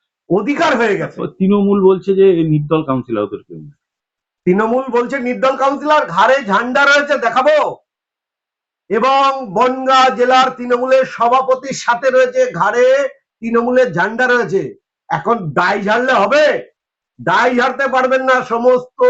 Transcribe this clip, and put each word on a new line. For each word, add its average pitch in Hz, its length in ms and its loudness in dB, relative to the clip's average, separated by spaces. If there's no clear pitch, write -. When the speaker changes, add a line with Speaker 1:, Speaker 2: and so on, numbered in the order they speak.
Speaker 1:
অধিকার 285 480 0
হয়ে 214 200 0
গেছে। 165 300 -8
Speaker 2:
তৃণমূল 202 580 0
বলছে 190 300 2
যে 190 160 4
এই 165 200 0
নির্দল 151 360 -2
কাউন্সিলর 120 360 -4
ওদেরকে। 85 480 -12
Speaker 1:
তৃণমূল 233 460 0
বলছে 240 280 -2
নির্দল 247 380 -2
কাউন্সিলর, 285 500 0
ঘাড়ে 214 300 2
ঝান্ডা 247 380 0
রয়েছে, 285 340 2
দেখাবো। 262 580 0
এবং 269 680 0
বনগাঁ 262 560 2
জেলার 262 400 2
তৃণমূলের 247 540 0
সভাপতির 262 680 0
সাথে 240 380 -2
রয়েছে, 254 420 2
ঘাড়ে 247 560 2
তৃণমূলের 240 520 0
ঝান্ডা 214 340 -2
রয়েছে। 190 480 -2
এখন 175 440 -4
দায় 185 300 -2
ঝাড়লে 240 300 0
হবে? 254 640 0
দায় 220 340 0
ঝাড়তে 262 320 -2
পারবেন 254 340 0
না, 254 220 0
সমস্ত 247 640 0